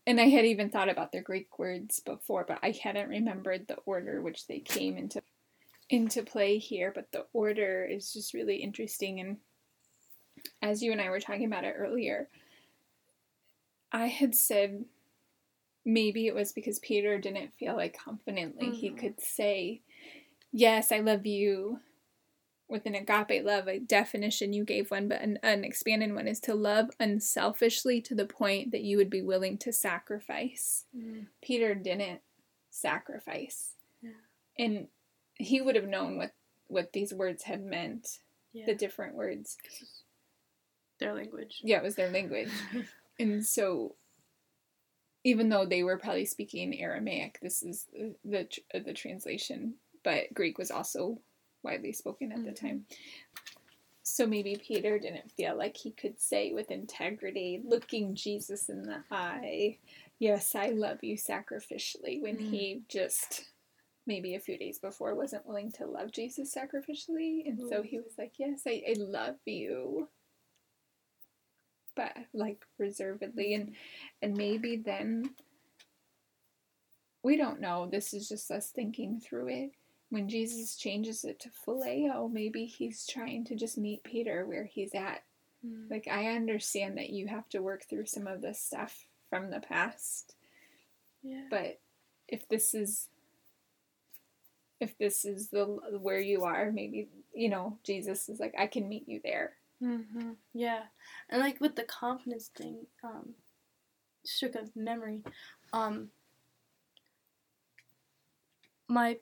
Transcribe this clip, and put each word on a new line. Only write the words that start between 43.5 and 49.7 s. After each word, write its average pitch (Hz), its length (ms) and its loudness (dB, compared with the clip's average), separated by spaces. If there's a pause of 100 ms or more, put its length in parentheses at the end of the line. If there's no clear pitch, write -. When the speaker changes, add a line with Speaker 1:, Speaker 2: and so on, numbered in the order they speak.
Speaker 1:
even 226 240 8
though 196 180 6
they 180 160 4
were 185 160 4
probably 185 260 0
speaking 180 560 -4
Aramaic, - 600 -4
this 185 220 -4
is 175 280 -8
the, 214 220 -8 (100)
the 202 200 -2
tr-, - 340 -8
the 214 140 -6
translation, - 840 -6 (300)